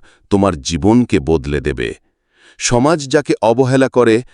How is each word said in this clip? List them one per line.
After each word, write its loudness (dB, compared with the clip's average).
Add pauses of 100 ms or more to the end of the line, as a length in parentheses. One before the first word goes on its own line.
(300)
তোমার 0
জীবনকে 0
বদলে -2
দেবে। -6 (640)
সমাজ 0
যাকে 0
অবহেলা 2
করে, 2 (120)